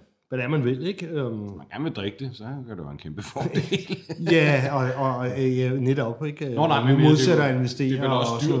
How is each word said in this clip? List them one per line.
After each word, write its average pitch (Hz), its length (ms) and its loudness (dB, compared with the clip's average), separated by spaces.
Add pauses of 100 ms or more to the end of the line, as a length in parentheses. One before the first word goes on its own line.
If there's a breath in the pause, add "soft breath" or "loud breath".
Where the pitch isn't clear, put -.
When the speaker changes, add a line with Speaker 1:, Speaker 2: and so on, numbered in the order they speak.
(300)
Speaker 1:
hvad 127 80 -4
det 123 60 -2
er, 123 40 -2
man 151 180 2
vil, 131 220 0
ikke? 190 200 -8
Øhm. 131 320 -4
Speaker 2:
Hvis 101 180 -10
man - 120 -18
gerne 131 140 -8
vil 156 100 -4
drikke 101 320 -6
det, 117 100 -10
så 107 80 -16
kan 123 340 -12
det 82 60 -10
være 71 80 -10
en 71 60 -12
kæmpe 78 240 -12
fordel. 175 760 -4 (220)
Speaker 1:
<laughs> 170 120 0
Ja, 147 440 4
og, 131 300 0
og, 131 120 0
og, 123 100 -4 (140)
øh, 131 160 2
ja, 127 220 0
netop, 127 460 0
ikke? 147 240 -6
Speaker 2:
Nå, 139 180 2
nej, 143 120 4
Speaker 1:
Og 120 60 0
Speaker 2:
men 135 120 6
Speaker 1:
nu 151 60 6
modsætter 156 400 6
Speaker 2:
det, 139 80 2
Speaker 1:
at 127 40 2
investere 127 340 0
Speaker 2:
det 131 80 0
er 139 40 -4
vel 127 100 0
også 120 220 0
Speaker 1:
og 117 80 -2
Speaker 2:
dyrt, 151 80 2
Speaker 1:
sådan 135 100 2